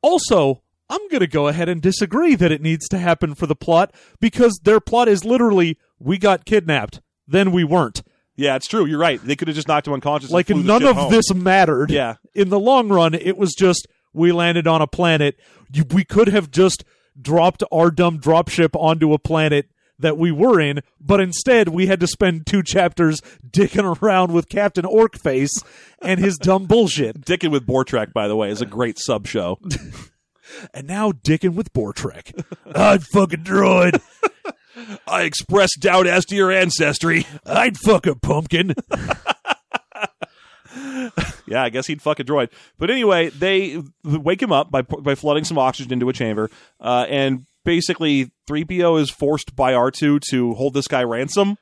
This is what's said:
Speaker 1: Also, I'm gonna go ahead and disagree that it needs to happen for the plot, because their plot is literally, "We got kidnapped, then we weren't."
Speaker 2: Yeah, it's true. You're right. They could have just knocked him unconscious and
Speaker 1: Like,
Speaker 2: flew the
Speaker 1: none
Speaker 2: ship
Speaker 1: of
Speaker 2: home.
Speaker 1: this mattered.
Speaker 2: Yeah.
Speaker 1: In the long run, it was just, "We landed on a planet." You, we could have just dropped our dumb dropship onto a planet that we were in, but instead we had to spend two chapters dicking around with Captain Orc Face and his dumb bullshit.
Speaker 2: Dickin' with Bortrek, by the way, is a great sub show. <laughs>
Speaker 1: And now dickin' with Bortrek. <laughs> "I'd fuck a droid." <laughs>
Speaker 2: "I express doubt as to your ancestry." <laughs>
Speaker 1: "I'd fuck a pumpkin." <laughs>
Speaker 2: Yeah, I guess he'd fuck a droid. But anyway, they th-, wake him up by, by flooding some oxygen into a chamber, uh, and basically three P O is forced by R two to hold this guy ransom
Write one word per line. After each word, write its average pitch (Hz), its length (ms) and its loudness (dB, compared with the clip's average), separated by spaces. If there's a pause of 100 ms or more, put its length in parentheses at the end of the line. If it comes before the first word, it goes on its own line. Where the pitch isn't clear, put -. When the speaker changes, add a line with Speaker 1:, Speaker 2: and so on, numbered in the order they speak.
Speaker 1:
Also, 202 600 2 (260)
I'm 392 200 -6
gonna 240 180 -4
go 147 220 -2
ahead 165 200 -2
and 175 140 -4
disagree 208 540 0
that 175 140 2
it 214 120 -2
needs 160 260 -4
to 196 100 -2
happen 170 360 -2
for 165 120 -4
the 147 80 -2
plot, 170 380 0 (280)
because 226 440 2
their 208 160 4
plot 233 280 0
is 190 160 2
literally, 208 540 2 (200)
"We 175 200 -4
got 190 280 2
kidnapped, 160 540 -2 (280)
then 185 240 2
we 175 120 2
weren't." 147 380 -2 (320)
Speaker 2:
Yeah, 135 220 -2
it's 131 100 -6
true. 208 200 0
You're 151 120 -4
right. 165 240 0
They 139 140 -4
could 165 120 -6
have 151 60 -6
just 156 140 -6
knocked 151 180 0
him 147 60 -6
unconscious 139 380 -4
and 170 40 -2
Speaker 1:
Like, 180 120 2
Speaker 2:
flew 180 160 0
the 180 40 -2
Speaker 1:
none 220 140 4
Speaker 2:
ship 277 100 6
Speaker 1:
of 208 60 2
Speaker 2:
home. - 160 0
Speaker 1:
this 226 220 2
mattered. 180 560 2
Speaker 2:
Yeah. 127 240 -2 (200)
Speaker 1:
In 196 140 2
the 202 100 0
long 240 300 2
run, 165 260 2
it 170 220 -4
was 190 200 -2
just, 180 300 2 (280)
"We 170 180 2
landed 170 340 0
on 160 140 2
a 151 60 0
planet." 160 520 0 (340)
You, 151 180 0
we 175 140 2
could 214 240 2
have 190 220 0
just 175 320 2 (380)
dropped 165 500 0
our 170 200 4
dumb 170 280 0
dropship 160 560 2
onto 160 380 2
a 151 60 2
planet 156 500 0 (300)
that 151 180 0
we 165 160 0
were 196 260 4
in, 143 220 0 (180)
but 196 220 2
instead 202 480 2
we 175 180 0
had 190 140 2
to 175 60 2
spend 170 400 -2
two 196 160 0
chapters 170 580 2 (260)
dicking 190 560 0
around 185 300 2
with 170 160 0
Captain 202 380 -2
Orc 220 320 2
Face 139 440 -2 (380)
and 185 180 -2
his 190 200 0
dumb 190 260 0
bullshit. 151 640 0
Speaker 2:
Dickin' 175 240 -2
with 135 160 -2
Bortrek, 127 480 -2
by 107 120 -2
the 104 100 -2
way, 107 140 -2
is 104 120 -6
a 101 40 -4
great 110 320 -6
sub 107 300 -4
show. 92 360 -4
<laughs> 185 40 -12 (1080)
Speaker 1:
And 135 140 -16
now 202 240 -2
dickin' 160 420 -2
with 165 180 -6
Bortrek. - 600 -8 (340)
<laughs> - 80 -18
"I'd 190 300 2
fuck 190 280 0
a 165 40 -6
droid." 185 640 2 (540)
<laughs> - 520 -20
Speaker 2:
"I 185 160 -2
express 185 560 0
doubt 185 300 4
as 180 180 2
to 196 80 -8
your 190 160 2
ancestry." 165 720 0 (120)
<laughs> - 100 -20
Speaker 1:
"I'd 226 320 0
fuck 202 300 2
a 139 80 -2
pumpkin." 160 580 -2 (160)
<laughs> - 1800 -10 (720)
Speaker 2:
Yeah, 127 180 -4
I 120 60 -4
guess 127 180 -8
he'd 151 120 -8
fuck 151 200 -4
a 131 40 -8
droid. 131 260 -2 (280)
But 175 120 -4
anyway, 196 400 0
they 185 400 -2
th-, 156 120 -10 (220)
wake 156 360 -2
him 214 120 -2
up 143 180 0
by, 131 120 -2
by 139 340 -4
flooding 151 260 -2
some 156 160 -4
oxygen 127 360 -4
into 123 140 -2
a 131 40 -2
chamber, 110 360 -4 (320)
uh, 123 280 -2
and 135 360 -2 (200)
basically 160 640 -2 (160)
three 151 180 -6
P 175 200 -4
O 170 120 4
is 143 140 0
forced 143 460 -6
by 131 180 0
R 123 160 2
two 147 300 0 (100)
to 123 240 0
hold 131 200 -4
this 139 120 -2
guy 131 160 -2
ransom 139 600 -2